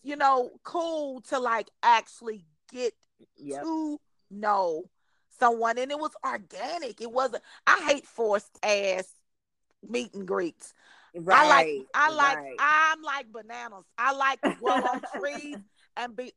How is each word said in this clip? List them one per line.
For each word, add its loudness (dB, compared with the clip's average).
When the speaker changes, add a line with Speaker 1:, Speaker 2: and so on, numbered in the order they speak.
Speaker 1:
you -8
know, 4
cool -4
to, 0
like, -2
actually 2
get -4
Speaker 2:
Yep. -10
Speaker 1:
to -4
know -2
someone, 2
and -4
it -6
was -6
organic. -8
It -10
wasn't, -2
I 6
hate 0
forced -2
ass 0
meet -6
and -10
greets. -6
Speaker 2:
Right, 4
Speaker 1:
I 8
like, 6
I 4
like, 2
Speaker 2:
right. -12
Speaker 1:
I'm 2
like -8
bananas. -14
I 0
like 0
to 0
grow 0
on -2
Speaker 2:
<laughs> -10
Speaker 1:
trees -8
and -8
be -10